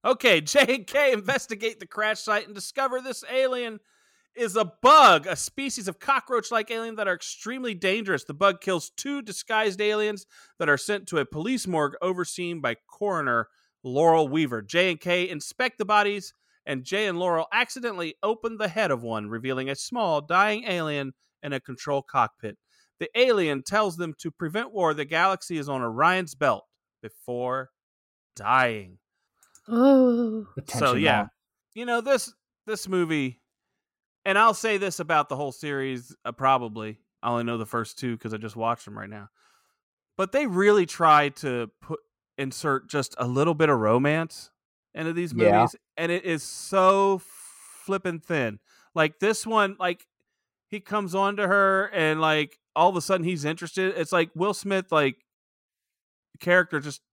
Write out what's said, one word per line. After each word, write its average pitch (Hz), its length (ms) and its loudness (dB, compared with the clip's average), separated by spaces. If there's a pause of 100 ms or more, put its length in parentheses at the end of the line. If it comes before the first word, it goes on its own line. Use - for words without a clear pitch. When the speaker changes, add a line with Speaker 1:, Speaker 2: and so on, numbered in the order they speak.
Speaker 1:
Okay, 214 360 4
<laughs> - 20 -14
J 262 320 2
and 214 120 -6
K 277 260 2
investigate 220 680 -4
the 175 60 -18
crash 214 340 -4
site 214 260 -2
and 208 80 -18
discover 254 460 -4
this 254 300 -10
alien 247 500 -2 (540)
is 214 220 -4
a 220 80 4 (180)
bug, 254 460 10
a 165 80 -4
species 254 500 -8
of 180 140 -8
cockroach-like 233 680 -2
alien 226 260 -8
that 208 100 -4
are 185 80 0
extremely 240 580 -10
dangerous. 190 520 -2
The - 100 -12
bug 190 260 0
kills 180 300 -4
two 285 320 -8
disguised 214 580 -4
aliens 214 460 -2 (320)
that 165 100 0
are 143 80 6
sent 196 320 -6
to 170 100 -2
a 139 60 0
police 208 440 -6
morgue 151 340 -2
overseen 175 580 -6
by 120 140 -2 (140)
coroner 143 600 -2 (360)
Laurel 156 440 4
Weaver. 131 320 -2
J 175 300 0
and 156 100 -6
K 180 280 0
inspect 185 500 -8
the 214 60 -4
bodies, 208 500 0 (320)
and 131 180 -6
Jay 208 220 -2
and 175 120 -4
Laurel 175 340 0
accidentally 220 680 -4
open 226 360 -4
the 208 100 -2
head 185 220 -2
of 120 140 -2
one, 107 240 -6
revealing 131 420 -6
a 135 60 -6
small, 185 440 -2
dying 202 440 0
alien 151 500 -4 (280)
in 143 100 -8
a 131 80 -4
control 139 420 -6
cockpit. 110 560 -4 (400)
The - 200 -8
alien 185 440 2
tells 202 360 -2
them 165 200 -6
to 165 120 -8
prevent 202 420 -8
war, 175 220 2
the 147 100 -4
galaxy 170 540 -2
is 143 100 -6
on 135 120 -4
Orion's 156 540 0
belt 120 320 0 (360)
before 123 680 -8 (640)
dying. 107 640 2 (680)
Speaker 2:
Oh. 240 760 4 (100)
Speaker 3:
The - 100 -10
Speaker 1:
So, - 140 -6
Speaker 3:
tension 127 200 4
Speaker 1:
yeah. 143 180 4
Speaker 3:
mount. 104 100 -2 (460)
Speaker 1:
You 240 120 -10
know, 240 140 0
this, 240 320 0 (340)
this 208 220 -8
movie, 160 520 -2 (840)
and 196 140 2
I'll 220 160 6
say 220 240 -2
this 185 220 -4
about 156 280 0
the 135 80 -6
whole 139 160 -6
series, 135 600 -8 (100)
uh, 120 80 -8
probably. 113 680 -2 (240)
I 120 80 -2
only 120 140 -2
know 117 140 -4
the 110 80 -6
first 113 320 -6
two 120 200 -6
'cause 110 160 -8
I - 20 -8
just 107 200 -12
watched 113 280 -4
them 104 140 -16
right 101 100 -14
now. 104 200 -18 (880)
But 190 160 -4
they 285 140 0
really 196 400 4
try 151 440 4
to 123 400 -6 (100)
put, 156 200 -12 (380)
insert 135 500 -4
just 139 300 -4
a 123 80 -2
little 143 280 2
bit 151 140 2
of 135 100 4
romance 139 720 0 (440)
into 160 180 -6
these 170 200 -4
Speaker 3:
Yeah. 107 280 4
Speaker 1:
movies, 123 160 2 (200)
and 170 160 -2
it 180 120 -4
is 165 180 -4
so 196 760 2
flippin' - 1040 -8
thin. 120 400 -2 (340)
Like, 160 240 0
this 214 280 0
one, 202 340 2
like, 175 260 -4 (600)
he 208 120 -10
comes 196 340 -4
on 196 220 0
to 208 120 0
her, 196 440 4
and, 156 280 2
like, 156 400 0 (160)
all 170 140 6
of 185 60 -4
a 165 40 0
sudden 185 240 0
he's 165 200 -2
interested. 170 520 -2
It's 165 160 -2
like 170 220 2
Will 196 200 0
Smith, 190 380 -4
like, 143 320 2 (1160)
character 175 400 2
just 143 200 -10 (120)